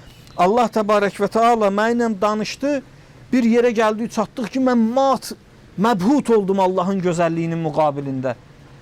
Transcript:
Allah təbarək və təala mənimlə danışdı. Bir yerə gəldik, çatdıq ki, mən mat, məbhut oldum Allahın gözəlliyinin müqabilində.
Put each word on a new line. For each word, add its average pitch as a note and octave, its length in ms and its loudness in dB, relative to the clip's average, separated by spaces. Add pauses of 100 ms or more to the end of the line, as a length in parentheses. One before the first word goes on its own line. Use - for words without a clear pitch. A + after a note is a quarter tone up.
(380)
Allah G#3+ 340 2
təbarək G#3 480 0
və G3+ 120 -2
təala A3+ 400 2
mənimlə A3 500 -2
danışdı. G#3+ 600 -2 (500)
Bir B3 120 2
yerə A#3 320 4
gəldik, A3 380 0
çatdıq G#3+ 400 -4
ki, C4+ 60 -2
mən B3+ 200 2 (160)
mat, C4+ 360 0 (480)
məbhut A3+ 520 2
oldum G3 280 2
Allahın F#3 420 0
gözəlliyinin E3 680 -2
müqabilində. C#3 680 -2 (460)